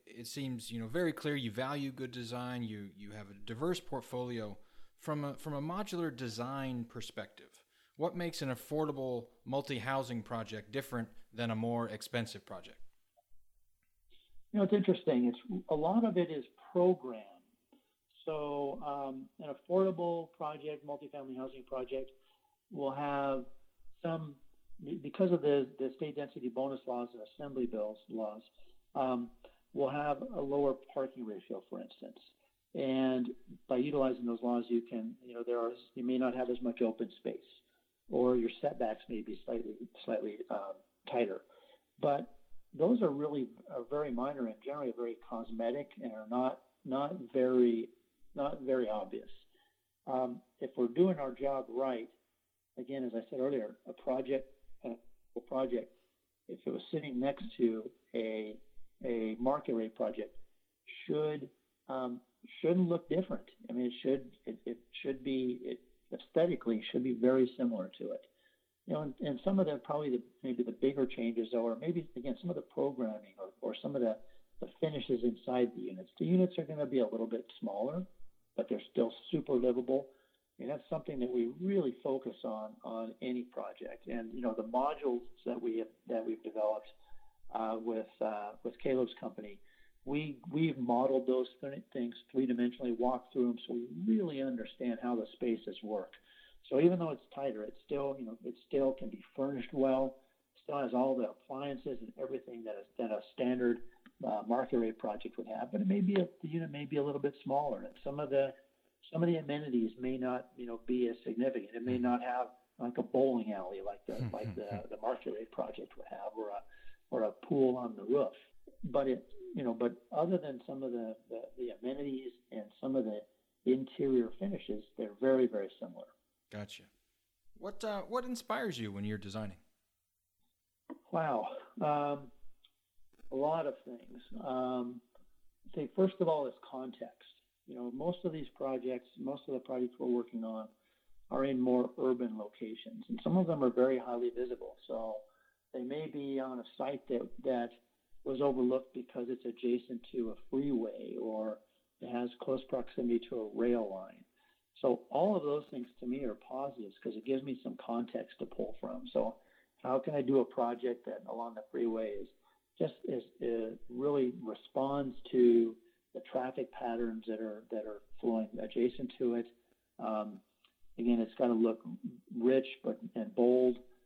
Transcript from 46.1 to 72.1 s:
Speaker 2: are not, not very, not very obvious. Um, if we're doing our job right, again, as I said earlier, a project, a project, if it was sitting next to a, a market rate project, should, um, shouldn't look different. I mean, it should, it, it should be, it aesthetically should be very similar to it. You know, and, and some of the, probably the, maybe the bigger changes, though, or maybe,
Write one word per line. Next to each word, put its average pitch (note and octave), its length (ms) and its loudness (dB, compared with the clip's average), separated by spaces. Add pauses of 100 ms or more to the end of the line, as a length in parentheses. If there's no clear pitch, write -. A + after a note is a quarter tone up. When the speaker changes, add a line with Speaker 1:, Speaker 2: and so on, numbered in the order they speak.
Speaker 2:
are G#2+ 180 -12
not, B2+ 300 0 (240)
not C#3+ 320 -2 (160)
very, B2 560 6 (460)
not C#3+ 280 -2
very B2+ 260 2
obvious. G#2+ 400 -4 (800)
Um, B2+ 340 -2 (200)
if C3 160 -6
we're B2 120 4
doing E3+ 300 6
our C3+ 140 -2
job C3+ 360 0
right, A#2+ 400 -2 (720)
again, C3 260 -4
as A#2+ 100 -2
I A2+ 140 -2
said C3+ 120 -4
earlier, C3 360 0 (100)
a - 60 -12
project, C3 600 -2 (320)
a - 560 -10
project, B2+ 520 -2 (560)
if - 180 -10
it - 40 -2
was - 120 -4 (100)
sitting D3 280 -2
next C#3 240 0 (140)
to A2+ 320 2 (240)
a, A2 420 -2 (480)
a A2+ 340 0
market C3+ 360 2
rate A2+ 200 0
project, G#2+ 400 -4 (720)
should, D3+ 420 0 (400)
um, B2+ 320 -4 (400)
shouldn't F3 280 6
look E3+ 200 2
different. - 360 0 (240)
I A#2+ 60 -6
mean, B2 120 2
it A#2+ 60 0 (100)
should, C3+ 220 2 (220)
it, - 180 -6
it A#2 140 -6 (240)
should C3+ 200 -4
be, C3 400 0
it - 160 -6 (340)
aesthetically D#3 800 2
should B2+ 140 2
be C3 80 2
very B2 440 6
similar A2+ 420 0
to G2+ 140 -6
it. - 120 -8 (640)
You - 80 0
know, D3+ 80 0
and, C#3 180 -6
and C#3+ 240 -2
some G3 140 4
of F#3 80 6
the, D3 180 0
probably D3 260 0
the, A#2+ 120 2 (200)
maybe B2 200 0
the A#2 100 0
bigger C3+ 340 2
changes, A#2 460 0
though, A#2+ 80 2
or A#2 160 2
maybe, D#3+ 300 -2 (100)